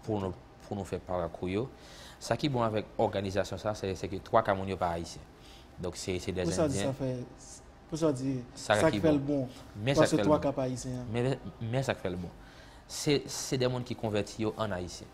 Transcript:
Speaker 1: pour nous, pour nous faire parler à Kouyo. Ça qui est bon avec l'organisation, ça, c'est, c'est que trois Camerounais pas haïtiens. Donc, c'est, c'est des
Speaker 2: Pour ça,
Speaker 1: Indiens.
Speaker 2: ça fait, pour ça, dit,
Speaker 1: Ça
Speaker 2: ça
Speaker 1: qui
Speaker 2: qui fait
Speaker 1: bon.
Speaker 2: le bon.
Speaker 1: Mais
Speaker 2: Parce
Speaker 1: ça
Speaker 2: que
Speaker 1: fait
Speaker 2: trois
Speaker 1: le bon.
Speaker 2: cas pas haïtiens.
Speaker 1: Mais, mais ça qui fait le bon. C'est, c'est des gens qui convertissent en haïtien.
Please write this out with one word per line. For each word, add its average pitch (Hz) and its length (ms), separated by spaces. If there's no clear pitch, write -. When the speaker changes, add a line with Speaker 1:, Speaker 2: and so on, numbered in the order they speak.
Speaker 1:
pour 107 160
nous, 95 120
pour 104 140
nous 95 80
faire 90 160
parler 90 240
à 85 40
Kouyo. 95 400
Ça - 160
qui - 100
est - 20
bon 123 140
avec 107 240
l'organisation, 98 600
ça, 107 160
c'est, 95 220
c'est 95 100
que 95 100
trois 110 280
Camerounais 95 320
pas 90 140
haïtiens. 85 300
Donc, 87 160
c'est, 90 240
c'est 98 100
des 90 140
Speaker 2:
Pour 165 80
ça, 170 120
Speaker 1:
Indiens. 135 200
Speaker 2:
ça 135 80
fait, 131 240
pour 156 80
ça, 156 140
dit, 131 280
Speaker 1:
Ça - 220
Speaker 2:
ça 107 100
Speaker 1:
qui 156 100
Speaker 2:
qui 101 60
fait 160 60
Speaker 1:
bon. 151 60
Speaker 2:
le 143 60
bon. 135 280
Speaker 1:
Mais 120 180
Speaker 2:
Parce 156 140
Speaker 1:
ça 160 80
Speaker 2:
que - 60
Speaker 1:
fait - 0
Speaker 2:
trois 147 140
Speaker 1:
le 143 60
bon. 147 60
Speaker 2:
cas 139 40
pas 135 100
haïtiens. 127 500
Speaker 1:
Mais, 120 260
mais 123 220
ça 120 100
qui - 80
fait 95 100
le 90 60
bon. - 140
C'est, - 400
c'est - 320
des 123 100
gens 123 140
qui 120 140
convertissent 107 500
en 110 140
haïtien. 90 440